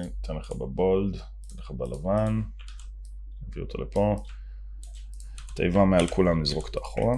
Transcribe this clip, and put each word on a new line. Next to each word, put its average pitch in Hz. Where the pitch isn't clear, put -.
אתן 80
לך -
בבולד, 92
אתן -
לך -
בלבן, 90
נביא -
אותו -
לפה. 101
תיבה 90
מעל 90
כולם, 87
נזרוק 73
אותה -
אחורה. 113